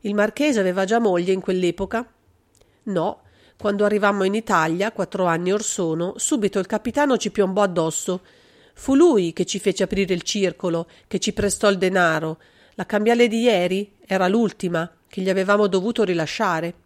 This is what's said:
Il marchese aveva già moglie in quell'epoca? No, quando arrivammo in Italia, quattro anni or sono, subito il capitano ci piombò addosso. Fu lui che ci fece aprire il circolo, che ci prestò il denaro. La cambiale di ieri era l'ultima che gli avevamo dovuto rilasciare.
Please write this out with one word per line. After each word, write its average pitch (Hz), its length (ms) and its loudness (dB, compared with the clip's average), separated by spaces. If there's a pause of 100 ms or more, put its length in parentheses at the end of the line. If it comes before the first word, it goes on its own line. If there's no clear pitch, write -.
Il 208 120 -6
marchese 214 460 0
aveva 185 260 0
già 226 140 0
moglie 185 340 2
in 185 80 -2
quell'epoca? 185 640 -2 (760)
No, 185 380 -4 (360)
quando 202 280 0
arrivammo 202 380 2
in 190 100 0
Italia, 190 580 0
quattro 190 340 -4
anni 175 260 0
or 208 120 -2
sono, 170 540 -4
subito 208 420 -2
il 180 60 -4
capitano 247 520 -2
ci 190 140 -4
piombò 190 300 0
addosso. 180 600 -2 (520)
Fu - 220 0
lui 247 360 6
che 175 140 -2
ci - 140 -6
fece 190 240 0
aprire 190 300 0
il 170 100 -4
circolo, 175 640 -2 (200)
che 190 120 -4
ci 214 120 -2
prestò 208 380 0
il 196 80 2
denaro. 170 600 0 (340)
La - 120 -6
cambiale 233 420 4
di 226 140 0
ieri 196 540 0 (100)
era 185 220 0
l'ultima 180 640 -2 (160)
che - 140 -10
gli 185 80 -2
avevamo 202 380 2
dovuto 196 360 0
rilasciare. 170 680 -2 (120)